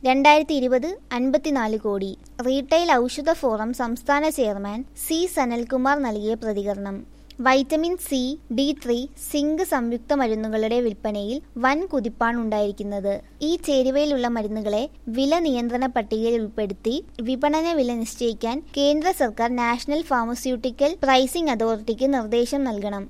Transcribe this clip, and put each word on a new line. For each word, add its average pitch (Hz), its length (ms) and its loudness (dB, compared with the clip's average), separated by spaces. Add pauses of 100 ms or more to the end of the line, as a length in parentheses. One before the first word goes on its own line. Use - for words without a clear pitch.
രണ്ടായിരത്തി 294 500 6
ഇരുപത് 254 360 2 (220)
അൻപത്തിനാല് 262 680 0
കോടി. 202 320 -2 (300)
റീട്ടെയിൽ 277 520 2
ഔഷധ 262 400 0
ഫോറം 226 400 -2
സംസ്ഥാന 285 560 0
ചെയർമാൻ 208 500 -2 (180)
സി 320 300 -2
സനൽകുമാർ 254 720 0
നൽകിയ 220 360 -2
പ്രതികരണം. 202 640 -4 (420)
വൈറ്റമിൻ 277 580 2
സി, 277 220 -2 (320)
ഡി 277 240 0
ത്രീ, 240 220 -2 (240)
സിങ്ക് 311 420 0
സംയുക്ത 240 500 -2
മരുന്നുകളുടെ 220 680 0
വിൽപ്പനയിൽ 214 560 -4 (200)
വൻ 262 280 2
കുതിപ്പാണുണ്ടായിരിക്കുന്നത്. 214 1300 -2 (300)
ഈ 302 140 0
ചേരുവയിലുള്ള 269 720 2
മരുന്നുകളെ 214 560 -2 (240)
വില 277 320 2
നിയന്ത്രണ 247 480 0
പട്ടികയിൽ 226 500 0
ഉൾപ്പെടുത്തി 214 560 -4 (280)
വിപണന 294 520 0
വില 262 200 2
നിശ്ചയിക്കാൻ 233 800 -4
കേന്ദ്ര 294 400 2
സർക്കാർ 233 440 0
നാഷണൽ 240 460 0
ഫാർമസ്യൂട്ടിക്കൽ 254 960 0
പ്രൈസിംഗ് 269 540 4
അതോറിറ്റിക്ക് 226 640 0
നിർദ്ദേശം 240 500 0
നൽകണം. 202 460 -4